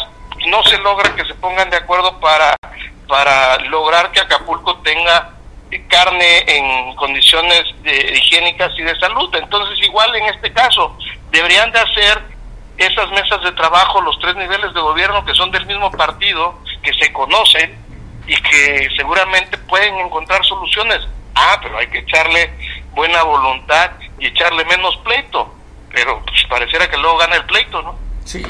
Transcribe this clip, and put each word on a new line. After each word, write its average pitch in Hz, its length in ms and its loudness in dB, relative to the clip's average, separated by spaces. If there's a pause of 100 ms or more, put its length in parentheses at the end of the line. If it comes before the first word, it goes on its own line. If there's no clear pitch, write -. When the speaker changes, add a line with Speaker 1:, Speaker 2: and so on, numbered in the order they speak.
(480)
Speaker 1:
no 208 160 2
se 214 140 4
logra 202 360 0
que - 100 -4
se 165 100 -10
pongan 185 360 -2
de 175 60 2
acuerdo 180 440 0
para, 156 360 4 (500)
para 135 600 4
lograr 160 460 2
que 196 80 2
Acapulco 170 580 -2
tenga 170 520 0 (580)
carne 175 580 4
en 131 500 0
condiciones 160 680 2 (180)
de, 139 360 0
higiénicas 170 600 2
y 165 40 -6
de 165 160 -2
salud. 190 360 -2
Entonces, 202 520 -2
igual 226 300 2
en 214 100 -2
este 202 260 -4
caso, 226 440 2 (340)
deberían 180 420 4
de 233 60 2
hacer 208 440 2 (540)
esas 185 340 0
mesas 196 320 0
de 180 100 -2
trabajo 180 480 4
los 160 180 0
tres 175 180 -2
niveles 196 380 -4
de 170 60 -2
gobierno 180 440 0
que - 100 -2
son 185 160 0
del - 160 -2
mismo 202 240 -4
partido, 170 680 -2 (240)
que 143 120 -2
se 151 180 0
conocen 160 680 2 (480)
y - 100 -2
que 143 600 2
seguramente 185 600 0
pueden 190 400 0
encontrar 180 460 -2
soluciones. 196 560 -2 (340)
Ah, 175 280 4
pero 107 160 -8
hay 120 80 -2
que - 140 -6
echarle 160 520 0 (420)
buena 165 280 2
voluntad 147 720 2 (260)
y 131 80 -4
echarle 165 400 0
menos 180 320 0
pleito, 220 560 -4 (360)
pero, 120 340 -2
pues, - 260 0
pareciera 127 400 0
que 147 80 -2
luego 165 200 2
gana 170 180 2
el 151 80 -2
pleito, 196 380 -2
¿no? - 140 -10 (280)
Speaker 2:
Sí, - 260 -10